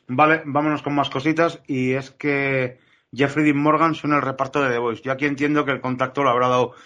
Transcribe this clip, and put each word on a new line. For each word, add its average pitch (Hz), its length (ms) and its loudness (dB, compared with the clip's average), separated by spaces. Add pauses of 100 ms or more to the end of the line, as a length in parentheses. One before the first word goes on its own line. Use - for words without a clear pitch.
vale, 151 380 4
vámonos 147 360 0
con 143 140 -4
más 139 160 0
cositas 156 560 0
y 127 260 -2
es 131 160 -6
que 135 680 -2 (360)
Jeffrey 139 300 0
Dean 143 120 2
Morgan 156 360 2
suena 147 220 -2
el 139 80 0
reparto 135 400 -2
de 131 80 0
The 117 80 0
Voice. 117 260 -4
Yo 131 60 -4
aquí 135 140 -2
entiendo 143 380 0
que 139 100 -2
el 123 60 -4
contacto 127 440 -2
lo 131 80 4
habrá 123 160 2
dado 123 260 0 (120)